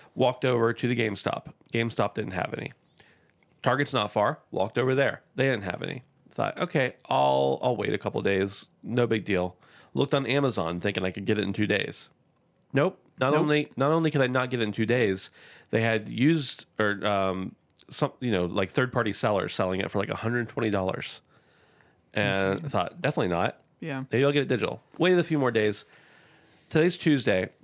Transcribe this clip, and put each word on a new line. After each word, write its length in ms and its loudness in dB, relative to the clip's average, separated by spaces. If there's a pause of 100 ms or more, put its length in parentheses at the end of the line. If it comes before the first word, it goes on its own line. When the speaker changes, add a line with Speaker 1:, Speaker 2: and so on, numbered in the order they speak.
(160)
Speaker 1:
Walked 300 0
over 280 2
to 140 -2
the 80 0
GameStop. 520 -4 (260)
GameStop 420 0
didn't 160 -6
have 260 -4
any. 160 -10 (880)
Target's 320 2
not 180 0
far. 280 2 (120)
Walked 260 -2
over 180 2
there. 260 0 (140)
They 100 0
didn't 180 0
have 200 -6
any. 200 -8 (280)
Thought, 280 -2
"Okay, 360 -2 (140)
I'll, 520 2
I'll 140 0
wait 180 -2
a 40 0
couple 240 -4
days. 440 -2 (180)
No 240 0
big 180 -2
deal." 300 0 (380)
Looked 200 0
on 120 0
Amazon 540 0
thinking 260 -2
I 60 -2
could 140 -10
get 120 0
it 60 0
in 100 -2
two 140 -2
days. 420 -4 (640)
Nope. 260 0 (200)
Not 140 2
Speaker 2:
Nope. 80 4
Speaker 1:
only, 360 0
not 140 2
only 200 2
could 100 2
I 60 4
not 220 0
get 100 -2
it 40 0
in 80 0
two 140 -2
days, 440 2 (420)
they 100 2
had 280 0
used, 560 0 (140)
or, 260 0
um, 500 0 (340)
some, 300 -2
you 120 -2
know, 140 2
like, 240 0
third-party 440 0
sellers 420 -2
selling 240 0
it 100 -4
for, 80 -4
like, 140 -2
a 40 -4
hundred 340 -2
twenty 200 -2
dollars. 520 -4 (920)
And 140 2 (260)
Speaker 2:
Insane. 120 -4
Speaker 1:
I 40 -8
thought, 320 -2
"Definitely 280 0
not. 300 0 (200)
Speaker 2:
Yeah. 320 -8
Speaker 1:
Maybe 140 2
I'll 60 4
get 120 0
it 40 -4
digital." 340 -2 (160)
Waited 220 4
a 40 4
few 160 0
more 120 2
days. 340 0 (840)
Today's 280 4
Tuesday. 520 2 (140)